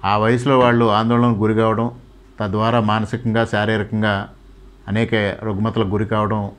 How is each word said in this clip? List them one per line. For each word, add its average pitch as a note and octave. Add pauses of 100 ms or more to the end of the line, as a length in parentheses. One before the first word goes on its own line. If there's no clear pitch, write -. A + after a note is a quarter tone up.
ఆ G2+
వయసులో A#2+
వాళ్ళు A#2+ (120)
ఆందోళనకు A#2
గురి G#2+
కావడం, A2 (520)
తద్వారా A2 (120)
మానసికంగా, A2+
శారీరకంగా G#2+ (720)
అనేక A2+ (340)
రుగ్మతలకు G#2+
గురి G#2
కావడం G#2+ (200)